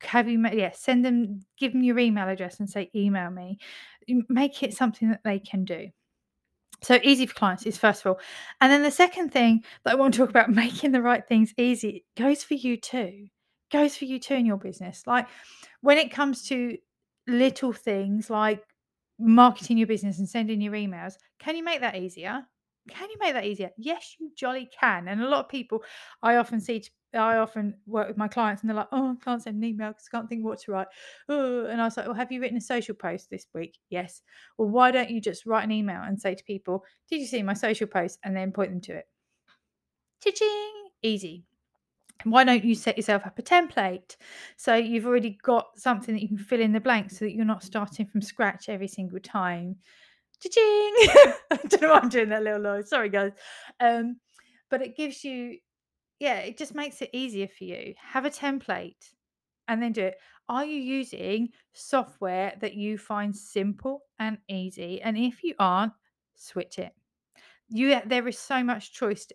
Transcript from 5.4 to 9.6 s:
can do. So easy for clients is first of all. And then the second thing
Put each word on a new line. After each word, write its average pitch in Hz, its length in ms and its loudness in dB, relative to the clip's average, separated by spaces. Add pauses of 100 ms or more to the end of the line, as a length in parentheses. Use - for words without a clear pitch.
can 190 260 -4
do. 170 240 -10 (920)
So 254 220 8
easy 262 220 6
for - 80 -10
clients 185 320 -2
is 208 120 -6
first 208 240 4
of 202 60 0
all. 185 120 0 (400)
And 262 120 8
then 294 100 6
the 294 80 2
second 359 400 2
thing 226 340 4 (200)